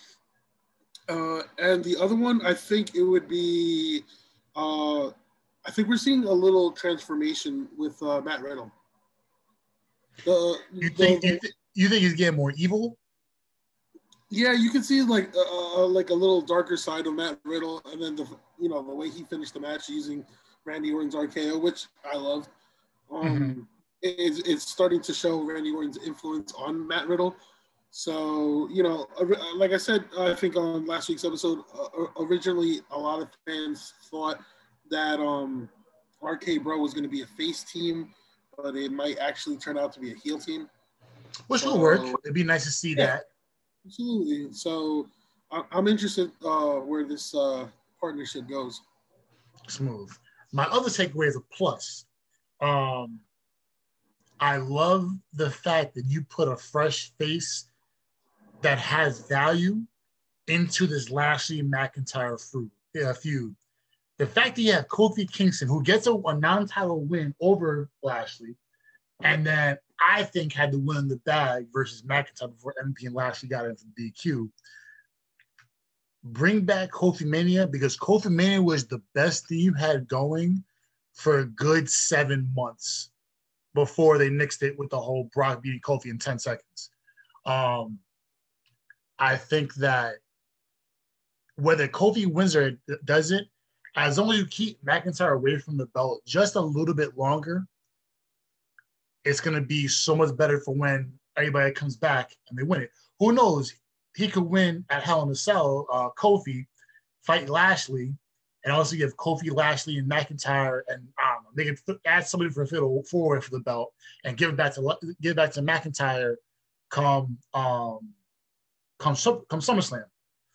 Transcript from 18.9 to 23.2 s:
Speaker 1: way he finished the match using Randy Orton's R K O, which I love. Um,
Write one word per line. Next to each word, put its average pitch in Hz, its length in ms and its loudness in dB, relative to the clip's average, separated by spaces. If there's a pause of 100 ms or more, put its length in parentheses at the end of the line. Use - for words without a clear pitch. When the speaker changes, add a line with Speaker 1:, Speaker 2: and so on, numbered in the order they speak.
Speaker 1:
way 151 160 -8
he 170 140 -12
finished 156 320 -12
the 139 40 -12
match 147 300 -10
using 147 340 -8 (420)
Randy 151 260 -6
Orton's 151 240 -4
R 147 100 -2
K 151 260 -4
O, 160 60 -2
which 170 300 -2 (240)
I 147 60 -4
love. 143 300 -4 (640)
Um, 160 120 -6